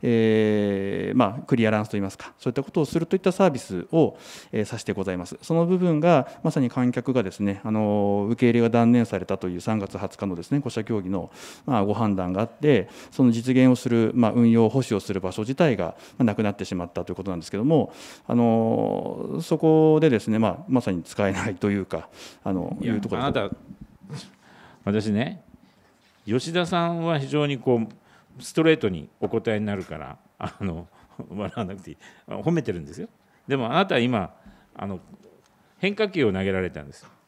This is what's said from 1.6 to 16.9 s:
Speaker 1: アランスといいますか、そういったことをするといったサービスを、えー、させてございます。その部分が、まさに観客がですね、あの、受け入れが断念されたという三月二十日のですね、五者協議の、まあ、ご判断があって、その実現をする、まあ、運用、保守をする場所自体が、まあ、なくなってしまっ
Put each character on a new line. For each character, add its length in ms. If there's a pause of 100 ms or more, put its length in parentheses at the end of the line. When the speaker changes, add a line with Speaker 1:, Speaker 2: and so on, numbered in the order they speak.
Speaker 1:
ア 40
ラ 100
ン 40
ス 40
と 80
い 20
い 20
ま 80
す 80
か、 200
そ 120
う 20
い 0
っ 20
た 100
こ 80
と 80
を 60
す 120
る 100
と 100
い 0
っ 20
た 140
サ 140
ー 20
ビ 100
ス 320
を、 260 (360)
え 80
ー、 40
さ 140
せ 60
て 80
ご 100
ざ 80
い 60
ま 80
す。 160
そ 120
の 120
部 120
分 220
が、 300 (140)
ま 80
さ 100
に 80
観 240
客 180
が 120
で 80
す 100
ね、 240
あ 60
の、 580
受 100
け 80
入 60
れ 80
が 80
断 240
念 120
さ 140
れ 60
た 120
と 120
い 80
う 20
三 200
月 180
二 100
十 100
日 100
の 80
で 80
す 80
ね、 80
五 100
者 160
協 160
議 80
の、 200 (360)
ま 140
あ、 40
ご 100
判 220
断 160
が 60
あ 60
っ 40
て、 400 (240)
そ 120
の 80
実 240
現 140
を 60
す 140
る、 240
ま 140
あ、 40
運 200
用、 180
保 100
守 160
を 40
す 140
る 60
場 120
所 100
自 140
体 200
が、 200 (220)
ま 60
あ、 0
な 120
く 80
な 80
っ 40
て 100
し 100
ま 100
っ 60